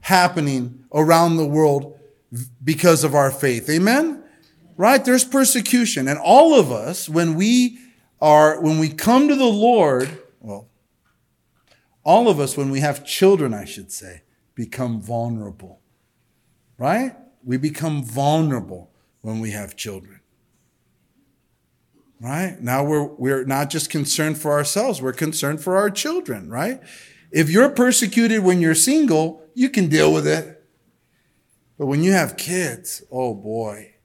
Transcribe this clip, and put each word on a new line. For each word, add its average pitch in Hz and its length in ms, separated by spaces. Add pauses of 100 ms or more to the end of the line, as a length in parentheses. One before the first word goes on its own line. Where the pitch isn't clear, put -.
happening 151 920
around 165 460
the 156 80
world 143 520 (320)
v-, 120 140 (180)
because 156 420
of 143 100
our 139 160
faith. 131 400
Amen? 254 520 (540)
Right? 233 260
There's 254 220
persecution. 240 840
And 147 100
all 285 360
of 175 160
us, 123 380
when 165 280
we 233 420 (420)
are, 151 400
when 156 180
we 156 120
come 254 380
to 294 60
the 262 120
Lord, 202 640 (300)
well, 107 280 (1300)
all 220 260
of 151 100
us, 139 160
when 139 140
we 135 120
have 147 260
children, 170 480
I 101 100
should - 260
say, 90 300 (340)
become 117 460
vulnerable. 110 800 (960)
Right? 214 400 (260)
We 127 140
become 147 480
vulnerable 127 840 (320)
when 113 180
we 110 120
have 101 220
children. 95 460 (2000)
Right? 156 400
Now 127 240
we're, 147 200
we're 135 400
not 139 260
just 151 180
concerned 151 480
for 151 160
ourselves, 147 480
we're 131 140
concerned 156 480
for 185 160
our 202 100
children, 202 640
right? 190 320 (520)
If 156 160
you're 233 180
persecuted 233 760
when 180 160
you're 160 160
single, 185 680 (120)
you 254 140
can 185 200
deal 156 240
with 156 120
it. 156 400 (1120)
But 147 100
when 143 180
you 190 80
have 175 240
kids, 170 760
oh 127 240
boy. 107 600 (100)